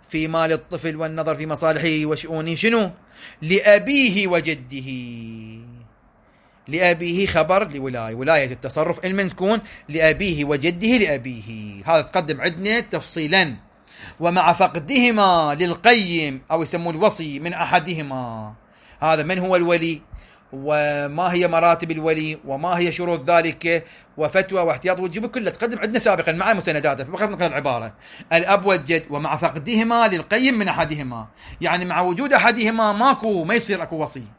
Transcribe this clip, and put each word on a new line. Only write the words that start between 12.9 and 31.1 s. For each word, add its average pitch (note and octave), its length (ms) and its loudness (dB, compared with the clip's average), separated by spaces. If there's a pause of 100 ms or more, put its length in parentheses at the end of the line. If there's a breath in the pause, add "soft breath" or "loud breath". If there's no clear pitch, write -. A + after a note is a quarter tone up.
"ومع E3+ 340 4
فقدهما F3+ 1040 4
للقيم"، E3+ 800 2 (100)
أو E3 120 0
يسموه E3+ 300 -4
الوصي، D#3 460 -2
"من E3+ 140 -6
أحدهما". C#3+ 1000 -4 (460 soft breath)
هذا D#3 240 2
من F3+ 160 -2
هو F#3 160 2
الولي؟ E3+ 460 2 (520 soft breath)
وما D3 800 -2
هي F3 140 4
مراتب E3 440 4
الولي؟ D#3 540 -2
وما D#3 320 -4
هي F3 140 2
شروط E3+ 380 -4
ذلك؟ E3 560 2 (320 loud breath)
وفتوى F#3 440 0
واحتياط F3 380 0
وجوب، F#3 260 -6
كله A3 260 -4
تقدم A3+ 280 -6
عندنا A3 200 -2
سابقًا E3+ 320 2
مع F#3+ 220 0
مسنداته، D3 500 -2
فقط F#3 260 -4
نقرأ E3+ 180 -2
العبارة: C3 460 -4 (400 loud breath)
"الأب F#3 320 4
والجد E3 440 2
ومع C#3+ 280 -4
فقدهما A3 680 0
للقيم G#3+ 520 2
من G3 80 0
أحدهما"، D3 600 -4 (340 loud breath)